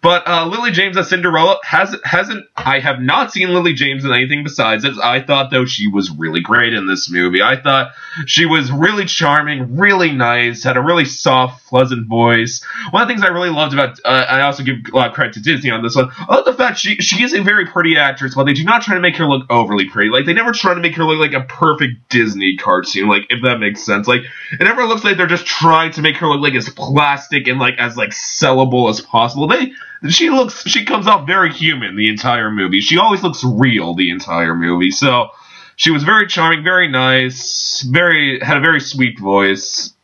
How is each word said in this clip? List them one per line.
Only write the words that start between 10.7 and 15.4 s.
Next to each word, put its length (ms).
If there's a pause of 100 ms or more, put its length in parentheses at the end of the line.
a 40
really 240
soft, 640
pleasant 400
voice. 560 (280)
One 100
of 60
the 60
things 120
I 40
really 200
loved 240
about, 300
uh, 260
I 120
also 220
give 160 (120)
a 40
lot 120
of 60
credit 220
to 60